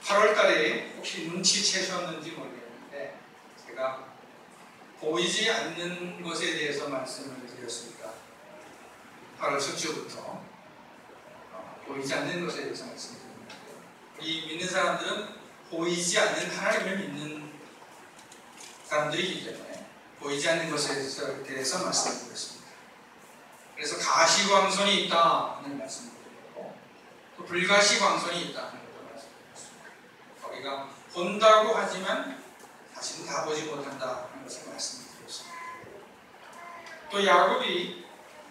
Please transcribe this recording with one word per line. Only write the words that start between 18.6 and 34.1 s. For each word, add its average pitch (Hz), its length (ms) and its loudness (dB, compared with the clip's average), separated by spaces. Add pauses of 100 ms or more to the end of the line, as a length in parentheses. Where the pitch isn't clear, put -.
사람들이기 151 600 0
때문에 - 420 -12 (320)
보이지 143 280 0
않는 165 220 2
것에 143 240 0
대해서, 135 500 -4
대해서 135 400 -2
말씀을 - 420 0
드렸습니다. - 420 -10 (1040)
그래서 170 240 -4
가시광선이 196 1080 6
있다 170 520 6
하는 143 220 -8
말씀을 233 320 -10 (120)
드렸고 - 540 -14 (580)
또 - 100 -12
불가시광선이 180 1080 4
있다 - 160 -6
하는 - 120 -12
것도 - 300 -16
말씀을 - 240 -16 (160)
드렸습니다. - 340 -18 (680)
우리가 135 400 -6 (220)
본다고 208 640 8
하지만 180 680 -2 (520)
사실은 - 320 -8
다 160 180 -2
보지 156 200 0
못한다 135 680 -6